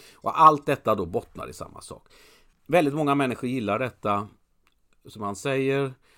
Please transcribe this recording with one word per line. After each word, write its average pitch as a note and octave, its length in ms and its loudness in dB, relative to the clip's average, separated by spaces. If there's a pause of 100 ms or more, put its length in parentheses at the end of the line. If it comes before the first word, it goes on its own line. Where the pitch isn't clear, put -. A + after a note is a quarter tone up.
(160)
Och - 260 0
allt D#3 240 8
detta A#2 300 0
då G2 100 -4
bottnar F2 440 -8
i C2 40 -16
samma - 280 -16
sak. - 260 -18 (640)
Väldigt D3 240 2
många D3 220 0
människor C3 340 -2
gillar A2+ 300 -2
detta G#2+ 480 -4 (800)
som G#2+ 140 -16
han G2+ 140 -6
säger, C3+ 580 -2 (240)